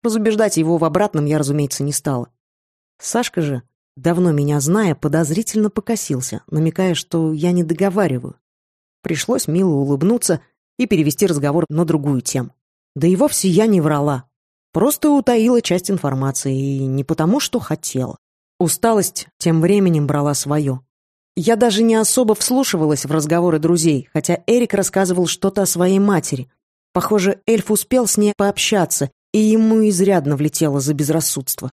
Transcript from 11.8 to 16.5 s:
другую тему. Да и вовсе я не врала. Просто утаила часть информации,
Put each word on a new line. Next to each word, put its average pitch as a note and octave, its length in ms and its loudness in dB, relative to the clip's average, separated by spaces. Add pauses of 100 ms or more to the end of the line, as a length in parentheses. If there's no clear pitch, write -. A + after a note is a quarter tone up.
другую C#3+ 360 0
тему. - 340 -6 (400)
Да C#3+ 120 0
и F#3 80 4
вовсе A3+ 340 0
я G#3 180 4
не F#3+ 140 4
врала. D3 440 0 (480)
Просто D4 380 2
утаила A#3+ 500 2
часть F3+ 300 -2
информации, C3+ 640 -2